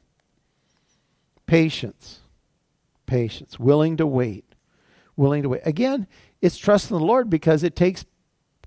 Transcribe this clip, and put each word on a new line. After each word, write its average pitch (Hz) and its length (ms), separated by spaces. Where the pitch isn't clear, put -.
Patience. - 760
Patience. - 540
Willing 151 380
to 156 100
wait. 123 480
Willing 143 260
to 139 60
wait. 127 160
Again, 226 420
it's - 160
trusting 202 400
the 156 60
Lord 240 260
because 160 340
it 175 120
takes 180 300